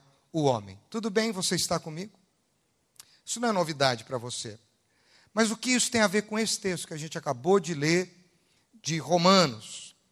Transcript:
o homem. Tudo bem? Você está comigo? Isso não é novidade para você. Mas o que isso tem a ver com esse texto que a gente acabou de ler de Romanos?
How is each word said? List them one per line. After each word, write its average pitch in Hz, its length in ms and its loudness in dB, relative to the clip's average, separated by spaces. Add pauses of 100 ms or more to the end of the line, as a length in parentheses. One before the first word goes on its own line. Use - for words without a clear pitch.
(320)
o 160 120 -2
homem. 104 360 0 (100)
Tudo 220 200 -4
bem? 220 220 0
Você 185 240 -2
está 165 240 -2
comigo? 165 380 -14 (1080)
Isso - 140 -8
não 240 100 0
é - 20 2
novidade 143 520 2
para 131 140 -6
você. 117 420 -10 (760)
Mas 214 180 2
o 226 60 -6
que 254 140 -2
isso 247 180 2
tem 233 120 2
a 214 60 6
ver 202 160 2
com 214 140 -6
esse 220 220 -2
texto 185 280 -6
que - 60 -12
a 156 40 -8
gente 156 200 -8
acabou 147 420 2
de 170 140 -4
ler 165 560 -2 (520)
de 156 160 -4
Romanos? 170 960 2 (160)